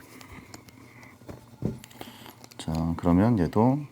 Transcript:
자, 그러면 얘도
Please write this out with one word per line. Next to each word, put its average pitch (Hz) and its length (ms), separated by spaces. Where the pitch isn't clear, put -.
자, 82 400
그러면 95 400
얘도 110 420